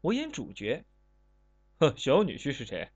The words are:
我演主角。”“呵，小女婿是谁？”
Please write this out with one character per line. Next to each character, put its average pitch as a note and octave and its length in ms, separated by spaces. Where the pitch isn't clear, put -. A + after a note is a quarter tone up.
我 F#3 120
演 D4 180
主 G2+ 220
角。 A2+ 320
”“呵， D#3 180
小 D#3+ 260
女 C#3+ 140
婿 C#3 160
是 B2 100
谁？” F#2 320